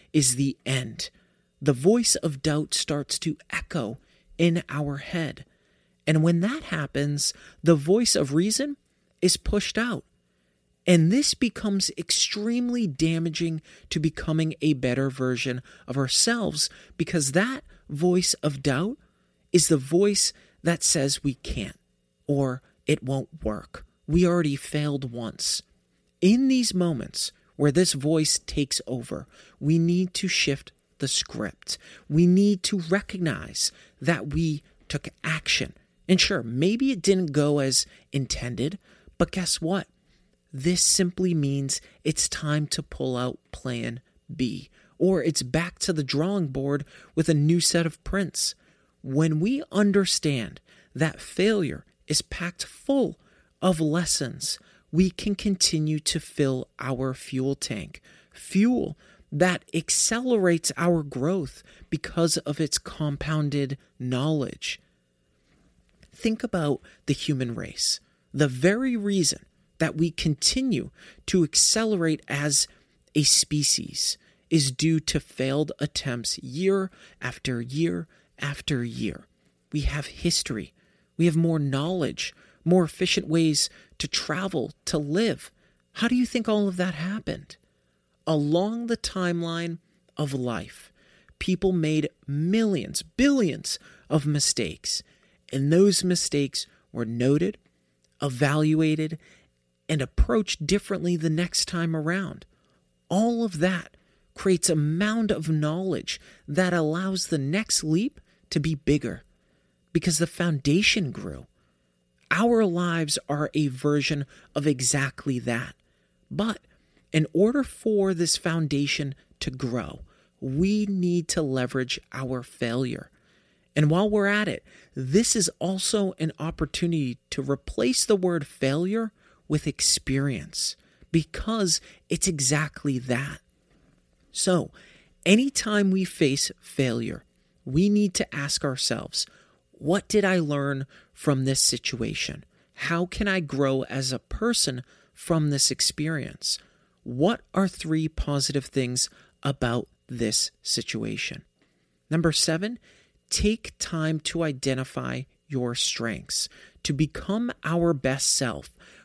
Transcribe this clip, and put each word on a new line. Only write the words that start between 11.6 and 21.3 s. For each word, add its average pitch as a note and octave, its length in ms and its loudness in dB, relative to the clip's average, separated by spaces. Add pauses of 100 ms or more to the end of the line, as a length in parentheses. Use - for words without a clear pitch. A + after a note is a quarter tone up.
extremely A#3 880 -2
damaging E3 760 -2 (260)
to - 100 -2
becoming D#3 640 -2
a D3+ 140 2
better B2+ 360 0
version B2+ 520 -2 (260)
of B2+ 80 -4
ourselves, D3+ 720 0 (260)
because D3+ 360 0
that A3+ 320 0 (240)
voice F3 460 2
of C#3 280 -4
doubt D#3+ 360 0 (540)
is F3 160 6
the D#3+ 80 6
voice F3 560 2 (300)
that E3 200 0
says C#3 420 0
we C3+ 100 0